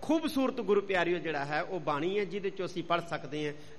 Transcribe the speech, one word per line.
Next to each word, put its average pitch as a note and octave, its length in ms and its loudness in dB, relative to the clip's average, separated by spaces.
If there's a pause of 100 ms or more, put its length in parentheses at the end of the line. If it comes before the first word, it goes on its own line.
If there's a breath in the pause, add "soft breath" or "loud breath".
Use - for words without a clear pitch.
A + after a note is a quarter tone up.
ਖੂਬਸੂਰਤ C4+ 600 2
ਗੁਰੂ G3+ 200 6
ਪਿਆਰਿਓ F3+ 360 2
ਜਿਹੜਾ D3+ 280 -2
ਹੈ D3+ 160 0
ਉਹ F#3 180 -2
ਬਾਣੀ D#3 400 0
ਹੈ, G3+ 60 0
ਜਿਹਦੇ F#3+ 240 -4
ਚੋਂ F#3 160 -6
ਅਸੀਂ E3 180 -6
ਪੜ੍ਹ E3+ 180 2
ਸਕਦੇ D3+ 460 -4
ਹਾਂ, C#3+ 60 -4 (260 loud breath)